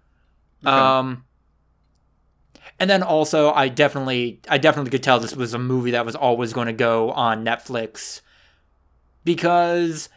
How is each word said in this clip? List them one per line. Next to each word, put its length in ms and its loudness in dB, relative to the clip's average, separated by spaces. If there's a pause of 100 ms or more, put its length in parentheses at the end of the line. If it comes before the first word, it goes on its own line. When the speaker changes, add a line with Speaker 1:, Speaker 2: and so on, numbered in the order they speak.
(640)
Speaker 1:
Okay. 100 4
Speaker 2:
Um, 480 2 (1600)
and 100 -2
then 140 2
also, 480 2
I 180 2
definitely, 800 -2
I 80 2
definitely 340 2
could 120 -2
tell 160 4
this 160 -6
was 180 -6
a 60 -6
movie 320 -2
that 140 -2
was 100 -10
always 380 0
gonna 200 -4
go 380 0
on 340 -2
Netflix. 760 -6 (1040)
Because, 920 0